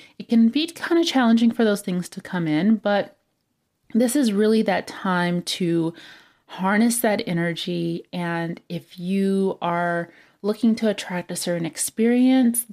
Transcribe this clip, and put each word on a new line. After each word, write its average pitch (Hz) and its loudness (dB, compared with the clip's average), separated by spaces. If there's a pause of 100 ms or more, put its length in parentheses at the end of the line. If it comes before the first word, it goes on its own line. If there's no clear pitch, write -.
(180)
it - -14
can 226 6
be 294 -2
kinda 339 0
challenging 233 4
for 233 0
those 202 0
things 180 -4
to - -18
come 170 -4
in, 180 2
but 202 -2 (760)
this 233 2
is 254 2
really 214 4
that 196 -2
time 175 -2
to 170 -2 (540)
harness 208 0
that 208 0
energy. 170 -4
And 170 -6
if 175 -12
you 196 -2
are 170 -2 (320)
looking 214 2
to 220 0
attract 180 -6
a 175 -10
certain 170 -4
experience, 240 2